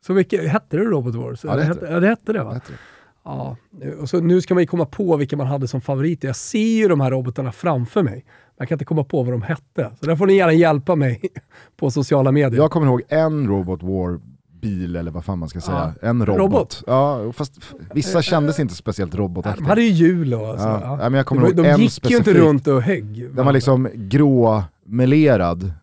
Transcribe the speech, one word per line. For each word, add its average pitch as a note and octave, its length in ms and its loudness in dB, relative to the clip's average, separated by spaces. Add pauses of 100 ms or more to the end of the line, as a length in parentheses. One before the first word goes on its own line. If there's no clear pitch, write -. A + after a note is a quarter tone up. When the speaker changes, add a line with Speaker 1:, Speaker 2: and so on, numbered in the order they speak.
Speaker 1:
så F#3 60 -4
mycket, F3+ 380 0
hette F#3+ 260 -4
det F3 80 0
Robot C3+ 300 -2
Wars? A#2+ 300 -10
Speaker 2:
Ja, - 100 -4
det C#3 80 0
Speaker 1:
Eller - 20 0
Speaker 2:
hette E3 160 -2
Speaker 1:
hette, - 60 -10
Speaker 2:
det. D3+ 80 -8
Speaker 1:
ja, F3 60 2
det F#3 80 4
hette A3 240 -2
det, G3+ 120 -2
va? G#2+ 40 -10
Speaker 2:
Det A#2+ 60 -8
hette B2+ 180 -12
det. B2+ 60 -18 (480)
Speaker 1:
Ja, C3+ 300 -10 (440)
och D3 80 -10
så F3+ 120 0
nu F3+ 200 4
ska F#3 140 -2
man F3+ 80 2
ju D#3+ 40 2
komma E3+ 200 -2
på F3 300 -2
vilka C#3+ 200 -2
man C#3+ 100 -4
hade C3+ 220 -4
som B2+ 120 -6
favoriter. C#3+ 480 -4
Jag B2+ 80 -6
ser - 220 -6 (180)
ju G#3+ 120 2
de D#3 120 2
här C3+ 100 0
robotarna B2+ 420 -4
framför D3+ 500 -2
mig. C3 220 -4 (340)
Jag C3 100 -8
kan E3+ 80 -2
inte C#3 80 -8
komma D#3 200 -2
på C#3+ 180 -2
vad B2 120 -2
de A2+ 80 -4
hette. C3+ 480 -8 (100)
Så D3 60 -8
där D#3+ 100 0
får F#3+ 100 0
ni F#3+ 100 6
gärna F3 160 4
hjälpa D#3+ 420 4
mig C3 260 0 (300)
<laughs> - 260 -20
på C#3 140 -4
sociala C3+ 420 0
medier. C3+ 280 2
Speaker 2:
Jag D3+ 100 4
kommer D3+ 160 0
ihåg B2 220 2
en D3+ 400 0
Robot F#2 340 -2
War-bil, F2+ 1120 -6
eller E2+ 140 -6
vad E2 140 -10
fan F#2+ 140 -6
man D#2+ 100 -8
ska E2+ 120 -10
säga. D#2+ 420 -6
Speaker 1:
Ja. A2 60 -4
Speaker 2:
En A#2+ 180 0
robot. G2+ 140 2
Speaker 1:
Robot. G3 460 0
Speaker 2:
Ja, B2+ 460 0
fast C#3+ 260 -10
f-, - 160 -20 (200)
vissa F3 240 -2
Speaker 1:
Eh, D#3+ 40 2
Speaker 2:
kändes D3+ 360 0
Speaker 1:
eh, D#3+ 40 0
Speaker 2:
inte F#2+ 120 -4
speciellt F#2+ 400 -6
robotaktiga. G2 500 -4
Speaker 1:
de C#3 40 0
hade A3 140 4
ju A#3 80 4
hjul E3 440 2
och A2+ 60 -4
så, G#2+ 260 -6
Speaker 2:
Ja. G#2+ 160 0
Speaker 1:
ja. C3+ 200 -8
Speaker 2:
Ja, A#2+ 80 0
men C3 40 0
jag C3+ 120 2
kommer - 160 2
Speaker 1:
De, E3 60 6
Speaker 2:
ihåg F3+ 80 2
Speaker 1:
de E3+ 120 4
Speaker 2:
en E3+ 120 6
Speaker 1:
gick - 300 2
ju A#3+ 60 4
inte A#3 80 4
Speaker 2:
specifik. F3 240 6
Speaker 1:
runt C#3 180 2
och C3+ 160 2
högg. A#2 520 -4
Speaker 2:
Den B2+ 120 0
var C#3 60 4
liksom C3 420 2
gråmelerad A2+ 1800 2 (100)